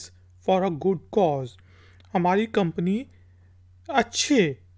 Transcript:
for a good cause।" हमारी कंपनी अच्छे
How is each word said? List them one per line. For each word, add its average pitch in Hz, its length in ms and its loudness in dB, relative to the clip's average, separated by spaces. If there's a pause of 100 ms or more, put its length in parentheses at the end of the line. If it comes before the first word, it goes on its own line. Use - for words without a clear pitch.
(500)
for 190 200 2
a - 20 -4
good 165 280 -2 (180)
cause।" 143 320 0 (640)
हमारी 185 320 0
कंपनी 196 640 -2 (880)
अच्छे 220 640 0 (200)